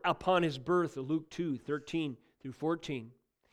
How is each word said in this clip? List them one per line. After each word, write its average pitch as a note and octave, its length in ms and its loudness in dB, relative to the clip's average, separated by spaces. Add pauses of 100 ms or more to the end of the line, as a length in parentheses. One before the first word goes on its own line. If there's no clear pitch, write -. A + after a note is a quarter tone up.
upon F3+ 400 4
his D3 120 0
birth, E3 400 0
Luke D3+ 340 -2
two D3+ 280 -2
thirteen D3 580 -4 (240)
through C3 120 -10
fourteen. D3 580 -4 (420)